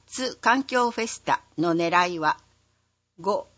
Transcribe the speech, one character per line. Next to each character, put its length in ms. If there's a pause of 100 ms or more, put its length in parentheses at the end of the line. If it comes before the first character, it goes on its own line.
津 300
環 260
境 280
フ 100
ェ 60
ス 160
タ 180 (160)
の 180
狙 340
い 100
は？ 200 (800)
五、 280 (100)